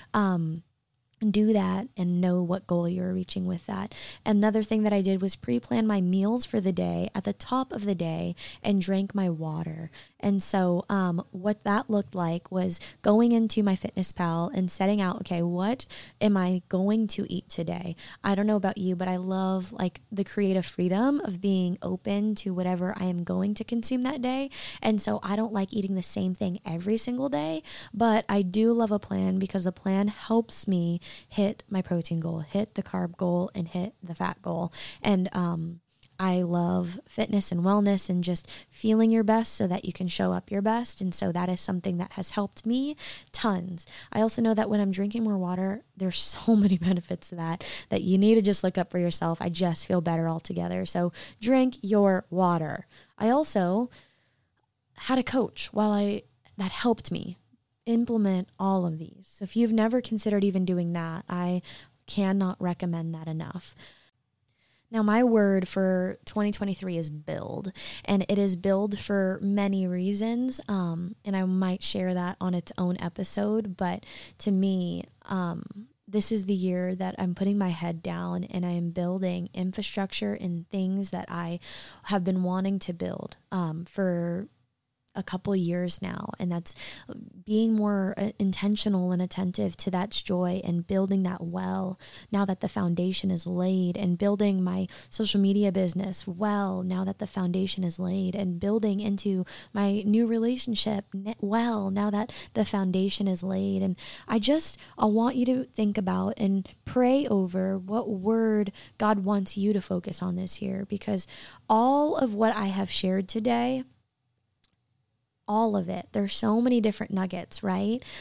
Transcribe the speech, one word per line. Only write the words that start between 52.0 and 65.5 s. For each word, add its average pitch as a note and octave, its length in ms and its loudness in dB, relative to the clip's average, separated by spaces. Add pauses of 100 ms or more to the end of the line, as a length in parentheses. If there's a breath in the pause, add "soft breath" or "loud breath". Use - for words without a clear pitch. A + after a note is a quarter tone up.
water. E3+ 560 0 (320 soft breath)
I A3 120 2
also A#3 600 2 (1080 soft breath)
had B3+ 240 0
a B3 40 2
coach - 480 -2
while G#3+ 200 2
I, G#3 320 0 (340)
that F#3+ 140 -4
helped - 400 0
me F3+ 260 -8 (480)
implement A3 640 2 (100)
all F#3+ 260 2
of D#3+ 120 -4
these. - 380 -16
So - 80 -14
if F#3 120 -8
you've A3+ 160 4
never A3+ 300 4
considered G#3 420 0
even F#3 220 2
doing F3 260 0
that, E3 380 -4
I F3+ 320 -2 (440 loud breath)
cannot F#3+ 540 0
recommend E3+ 540 -2
that D#3+ 140 -10
enough. D#3+ 480 -8 (1160 loud breath)
Now, A3+ 120 2
my G#3+ 200 6
word G3+ 440 6